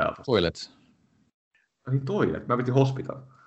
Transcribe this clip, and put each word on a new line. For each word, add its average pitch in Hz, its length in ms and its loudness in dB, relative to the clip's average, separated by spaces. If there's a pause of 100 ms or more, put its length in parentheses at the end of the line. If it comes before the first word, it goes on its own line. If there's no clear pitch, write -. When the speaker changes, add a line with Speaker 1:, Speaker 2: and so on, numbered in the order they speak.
Speaker 1:
täältä? 76 220 -4
Speaker 2:
toilet. 92 460 0 (1160)
Speaker 1:
Ai 131 60 -2
niin, 135 120 0
toilet. 131 420 0
Mä 120 100 2
piti 123 140 0
hospital. - 500 2 (260)